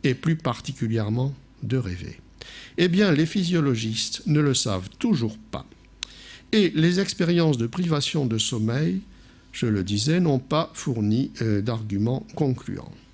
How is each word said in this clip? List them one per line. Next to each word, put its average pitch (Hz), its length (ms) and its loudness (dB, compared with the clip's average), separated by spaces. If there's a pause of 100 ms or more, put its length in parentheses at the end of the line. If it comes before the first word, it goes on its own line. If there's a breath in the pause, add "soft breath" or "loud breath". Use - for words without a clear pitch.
et 131 100 2
plus 165 220 0
particulièrement 120 960 -2 (300)
de 123 140 -2
rêver ? 92 420 -6 (580 loud breath)
Eh 180 100 4
bien, 185 240 4
les 151 140 4
physiologistes 139 1000 -2
ne 151 120 4
le 143 140 2
savent 98 360 -2 (100)
toujours 127 380 0 (140)
pas. 67 160 -10 (840 loud breath)
Et 208 220 4
les 170 260 4
expériences 170 600 2
de 117 80 0
privation 156 580 0
de 113 140 0
sommeil, 131 640 0 (500 loud breath)
je - 140 -4
le 104 180 2
disais, 107 360 0
n'ont 147 200 2
pas 151 360 -2
fourni, 113 560 0 (100)
euh, 107 200 0
d'arguments 110 640 -2 (100)
concluants. - 580 -4 (200)